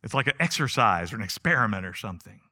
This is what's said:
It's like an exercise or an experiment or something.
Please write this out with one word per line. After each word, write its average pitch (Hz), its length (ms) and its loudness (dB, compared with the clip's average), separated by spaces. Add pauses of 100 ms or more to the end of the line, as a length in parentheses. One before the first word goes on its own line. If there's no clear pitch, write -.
It's 113 120 -10
like 135 120 2
an 139 140 2
exercise 113 720 2
or 113 40 -8
an 110 60 -6
experiment 104 640 0
or 87 80 -10
something. - 460 -12 (120)